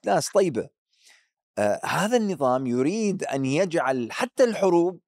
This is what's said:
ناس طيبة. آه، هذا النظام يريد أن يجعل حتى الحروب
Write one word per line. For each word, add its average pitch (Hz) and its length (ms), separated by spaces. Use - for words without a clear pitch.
ناس 190 240
طيبة. 151 500
آه، 104 260
هذا 208 320
النظام 139 500
يريد 160 580
أن 135 200
يجعل 135 680
حتى 254 320
الحروب 180 640